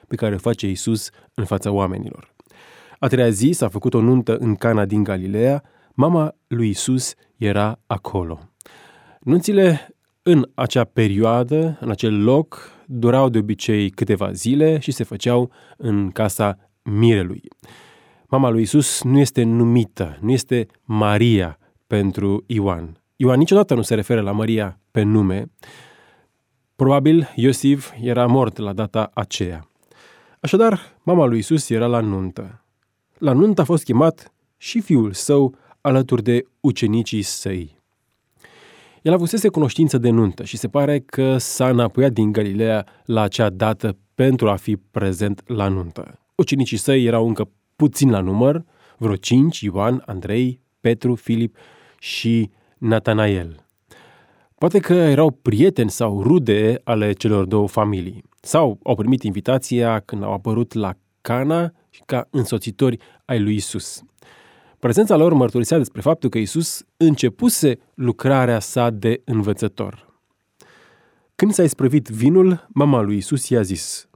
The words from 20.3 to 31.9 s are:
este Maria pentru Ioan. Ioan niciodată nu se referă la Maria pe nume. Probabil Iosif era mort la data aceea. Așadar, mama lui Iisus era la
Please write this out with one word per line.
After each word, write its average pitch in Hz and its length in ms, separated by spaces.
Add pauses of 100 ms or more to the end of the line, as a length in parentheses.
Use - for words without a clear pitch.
este 120 360 (160)
Maria 104 760 (280)
pentru 98 600
Ioan. 90 540 (140)
Ioan 127 220
niciodată 196 360
nu 117 80
se 110 140
referă 110 260
la 101 100
Maria 107 480 (120)
pe 113 100
nume. 104 500 (1200)
Probabil 139 600
Iosif 139 560 (100)
era 120 240
mort 120 320
la 101 160
data 107 400
aceea. 90 560 (680)
Așadar, 202 400 (240)
mama 170 220
lui 120 100
Iisus 135 340
era 117 180
la 120 120